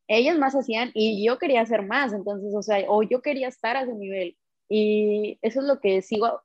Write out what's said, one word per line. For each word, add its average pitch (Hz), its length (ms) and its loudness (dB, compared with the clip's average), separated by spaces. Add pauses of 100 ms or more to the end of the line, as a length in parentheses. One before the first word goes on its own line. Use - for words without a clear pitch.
ellas 254 320 4
más 269 160 2
hacían 247 400 -2
y 220 300 2
yo 247 140 2
quería 277 220 2
hacer 226 220 0
más, 233 300 -2
entonces, 202 420 -6
o 208 80 -2
sea, 202 260 0
o 214 140 4
yo 247 180 -2
quería 269 280 -2
estar 240 280 -4
a 269 60 -2
ese 247 120 -6
nivel 196 420 -6 (320)
y 214 760 2
eso 226 180 -2
es 277 60 -2
lo 269 140 2
que 190 220 2
sigo, 226 420 -2